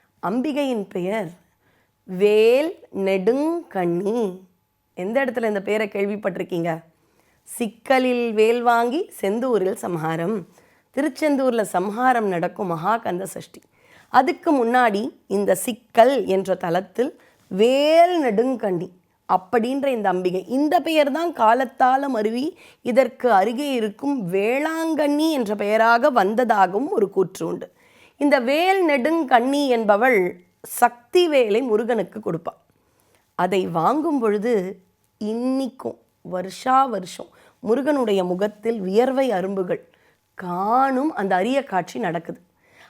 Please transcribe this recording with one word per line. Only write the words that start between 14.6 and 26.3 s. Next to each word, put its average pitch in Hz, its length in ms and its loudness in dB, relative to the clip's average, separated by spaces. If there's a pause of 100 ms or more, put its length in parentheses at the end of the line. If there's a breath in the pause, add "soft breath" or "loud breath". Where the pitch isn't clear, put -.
முன்னாடி 233 500 0 (120)
இந்த 196 280 0
சிக்கல் 233 720 2
என்ற 190 300 0
தலத்தில் 190 640 -4 (260 soft breath)
வேல் 302 760 4
நெடுங்கண்ணி 214 640 -2 (440)
அப்படின்ற 247 520 -2
இந்த 226 240 0
அம்பிகை, 180 380 -2
இந்த 294 320 2
பெயர் 302 320 2
தான் 320 220 -4
காலத்தால 254 760 2
மருவி 247 500 -4 (240 loud breath)
இதற்கு 247 500 0
அருகே 233 420 2
இருக்கும் 220 600 -4
வேளாங்கண்ணி 302 1000 0
என்ற 226 240 -2
பெயராக 220 540 4
வந்ததாகவும் 220 800 2